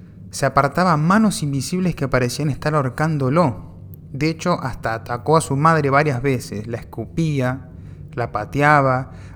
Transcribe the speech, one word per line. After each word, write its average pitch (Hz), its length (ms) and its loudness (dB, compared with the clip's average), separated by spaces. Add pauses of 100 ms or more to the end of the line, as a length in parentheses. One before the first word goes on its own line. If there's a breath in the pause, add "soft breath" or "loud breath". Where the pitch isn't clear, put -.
(320 loud breath)
se - 140 -2
apartaba 143 520 2
manos 185 460 4
invisibles 151 520 -2
que 139 120 -2
parecían 127 420 0
estar 151 240 -2
ahorcándolo. 147 1040 0 (340)
De 143 180 -2
hecho, 165 320 -2
hasta 117 320 -4
atacó 120 440 0
a 156 40 4
su 139 160 -2
madre 151 320 4
varias 139 320 2
veces, 113 460 -2
la 117 100 -6
escupía, 135 920 -4 (440 loud breath)
la 117 180 -4
pateaba, 135 800 2 (240 loud breath)